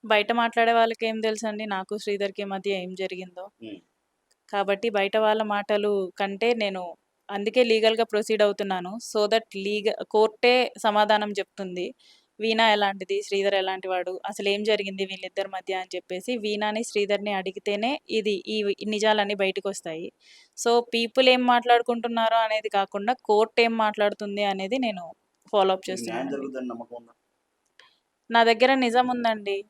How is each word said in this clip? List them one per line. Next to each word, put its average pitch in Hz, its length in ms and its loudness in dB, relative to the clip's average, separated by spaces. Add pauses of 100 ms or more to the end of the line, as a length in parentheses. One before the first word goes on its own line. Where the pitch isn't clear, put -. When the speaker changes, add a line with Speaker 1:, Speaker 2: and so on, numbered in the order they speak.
Speaker 1:
బయట 214 300 2
మాట్లాడే 233 400 2
వాళ్ళకి 226 320 2
ఏం 220 160 -4
తెలుసండి 220 460 -4
నాకు 190 300 -6
శ్రీధర్‌కి 202 480 -4
మధ్య 196 320 -6
ఏం 185 180 -8
జరిగిందో. 185 500 -10 (120)
Speaker 2:
హ్మ్. 104 220 -16 (720)
Speaker 1:
కాబట్టి 196 400 0
బయట 196 280 0
వాళ్ళ 220 280 4
మాటలు 208 440 0 (260)
కంటే 196 400 -2
నేను 196 260 -4 (480)
అందుకే 202 340 0
లీగల్‌గా 220 420 2
ప్రొసీడ్ 208 380 0
అవుతున్నాను. 196 480 -2 (100)
So - 240 -4
that 220 300 0
లీగ-, 208 400 -2 (120)
కోర్టే 220 440 4 (260)
సమాధానం 208 540 2
చెప్తుంది. 190 540 -6 (540)
వీణా 226 300 2
ఎలాంటిది, 196 520 0
శ్రీధర్ 196 340 0
ఎలాంటి 190 320 -2
వాడు, 180 260 -2 (120)
అసలు 202 240 -6
ఏం 202 140 0
జరిగింది 196 420 0
వీళ్ళిద్దరి 190 440 -8
మధ్య 190 260 -6
అని 185 160 -6
చెప్పేసి 190 460 -8
వీణాని, 214 460 -2
శ్రీధర్‌ని 202 500 -2
అడిగితేనే 202 580 -4 (180)
ఇది, 214 260 0 (100)
ఈ 214 120 -4 (300)
నిజాలన్నీ 214 480 2
బయటకొస్తాయి. 190 720 -4 (500)
So 233 140 0 (160)
పీపుల్ 233 420 2
ఏం 254 160 4
మాట్లాడుకుంటున్నారో 233 960 4
అనేది 214 320 -2
కాకుండా 202 520 0
కోర్ట్ 220 360 2
ఏం 233 180 4
మాట్లాడుతుంది 208 680 0
అనేది 196 340 -2
నేను 196 260 -4 (480)
ఫాలో 190 200 4
అప్ 190 80 -2
Speaker 2:
మీకు - 60 -12
న్యాయం 185 100 -4
Speaker 1:
చేస్తున్నానండి. 139 360 -6
Speaker 2:
జరుగుతుందని 131 360 -8
నమ్మకం 117 280 -14
ఉందా? 117 160 -20 (1160)
Speaker 1:
నా 233 140 6
దగ్గర 233 340 6
నిజం 247 320 2
ఉందండి. 220 480 -2 (120)